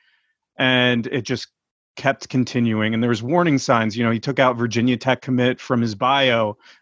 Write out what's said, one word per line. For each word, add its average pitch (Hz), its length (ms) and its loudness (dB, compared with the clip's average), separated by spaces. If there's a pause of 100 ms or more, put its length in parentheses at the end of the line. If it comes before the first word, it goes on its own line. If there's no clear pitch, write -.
(560)
and 123 520 2
it 123 140 -4
just 120 260 -6 (480)
kept - 320 -4
continuing. 113 640 0
And 113 80 -2
there 120 80 0
was 113 140 -2
warning 160 340 2
signs. 113 380 0
You 120 80 0
know, 113 80 2
he 117 80 -2
took 135 180 -4
out 127 180 4
Virginia 117 400 0
Tech 123 240 -2
commit 123 380 0
from 123 220 -2
his 110 160 -2
bio, 123 600 0 (260)